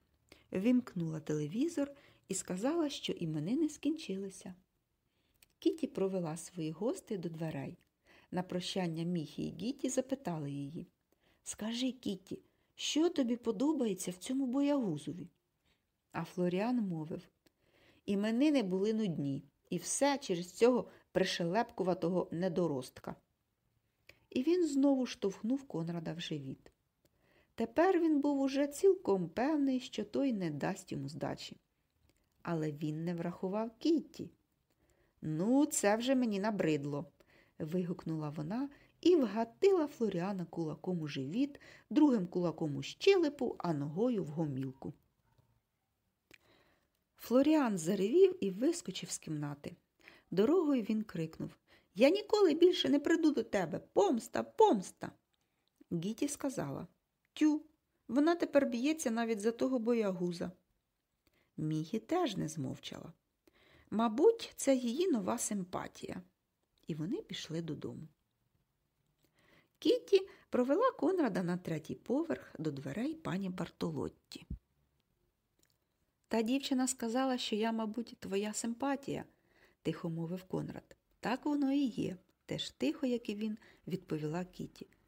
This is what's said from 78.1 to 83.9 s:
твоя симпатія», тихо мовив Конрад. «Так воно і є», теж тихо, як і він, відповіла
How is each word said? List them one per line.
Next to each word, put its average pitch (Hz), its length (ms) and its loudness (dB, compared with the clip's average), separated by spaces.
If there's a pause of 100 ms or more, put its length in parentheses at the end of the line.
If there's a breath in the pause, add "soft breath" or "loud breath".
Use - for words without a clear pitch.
твоя 202 320 -2
симпатія», 233 720 -4 (580 soft breath)
тихо 165 280 -4
мовив 165 340 -6
Конрад. - 520 -8 (240)
«Так 240 240 -4
воно 285 280 2
і 285 120 2
є», 180 320 -2 (300)
теж - 240 -6
тихо, 285 360 -2
як 240 220 -2
і 214 60 -2
він, 214 240 -4 (280 soft breath)
відповіла 156 580 -4